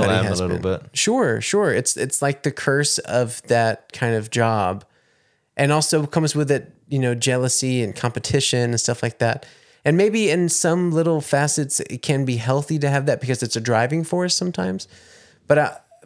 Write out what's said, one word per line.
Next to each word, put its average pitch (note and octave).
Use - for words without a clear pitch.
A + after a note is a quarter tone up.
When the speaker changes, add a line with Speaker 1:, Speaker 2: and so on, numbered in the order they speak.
Speaker 1:
Everybody F#2
Speaker 2:
am F#2
a -
Speaker 1:
has F2+
Speaker 2:
little F2+
Speaker 1:
been. F#2
Speaker 2:
bit. -
Speaker 1:
Sure, G3+
sure. G3
It's, B2
it's -
like C#3+
the C#3+
curse C#3+
of A#2
that A2+
kind A#2
of A2
job, G#2
and C#3+
also D3+
comes D#3+
with D3
it, C#3+
you C#3
know, B2
jealousy B2+
and G2+
competition A#2+
and A#2
stuff -
like A#2
that. A#2
And D3
maybe G#3
in F3
some F3
little E3
facets, C#3+
it -
can C#3
be B2+
healthy C#3
to C#3+
have C#3
that C#3
because -
it's A#2+
a A2+
driving B2
force F3+
sometimes. F#3
But, D3
uh, C#3+